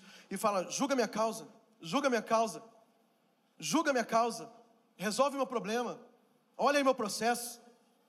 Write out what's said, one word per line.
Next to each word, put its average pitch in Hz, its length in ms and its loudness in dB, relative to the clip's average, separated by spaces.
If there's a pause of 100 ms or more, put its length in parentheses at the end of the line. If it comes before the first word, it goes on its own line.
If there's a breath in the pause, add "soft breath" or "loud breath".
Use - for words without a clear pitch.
(300 loud breath)
e 190 80 -6
fala: 202 320 0
"Julga 269 240 0
minha 233 140 2
causa, 208 380 -2 (360)
julga 262 260 0
minha 233 140 2
causa, 220 400 0 (960)
julga 277 340 0
minha 240 140 0
causa, 220 440 -2 (460)
resolve 240 400 0
meu 269 100 0
problema, 220 540 -4 (560)
olha 285 220 4
aí 285 60 2
meu 262 100 6
processo, 226 640 -2 (480)